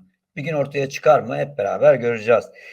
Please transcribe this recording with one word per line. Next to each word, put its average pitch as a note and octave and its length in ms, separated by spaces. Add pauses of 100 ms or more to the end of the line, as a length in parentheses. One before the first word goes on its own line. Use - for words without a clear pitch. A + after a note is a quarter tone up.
(360)
Bir D3 60
gün D#3+ 120
ortaya C#3+ 360
çıkar D3 300
mı? A#2+ 180
Hep D3 200
beraber G2+ 380
göreceğiz. A#2 500 (280)